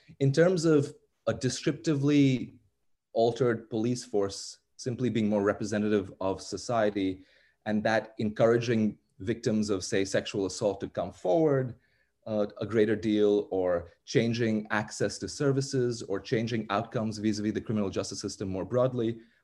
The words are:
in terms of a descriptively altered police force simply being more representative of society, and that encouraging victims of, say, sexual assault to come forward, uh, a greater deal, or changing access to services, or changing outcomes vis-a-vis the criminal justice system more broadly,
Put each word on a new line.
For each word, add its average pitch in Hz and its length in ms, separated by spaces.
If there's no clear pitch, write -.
in 135 120
terms 165 340
of 151 280
a 113 60
descriptively 139 1200
altered 117 560
police 120 340
force - 560
simply 120 320
being 107 200
more 104 140
representative 104 760
of 95 220
society, 101 800
and 107 160
that 110 340
encouraging 113 800
victims 107 500
of, 98 140
say, 98 220
sexual 104 400
assault 98 340
to 107 80
come 95 240
forward, 156 640
uh, 107 180
a 107 40
greater 107 300
deal, 104 560
or 90 400
changing 113 640
access 107 480
to 101 100
services, 135 760
or 98 160
changing 113 500
outcomes 107 480
vis-a-vis 104 360
the 101 60
criminal 104 300
justice 95 320
system 101 260
more 92 160
broadly, 117 540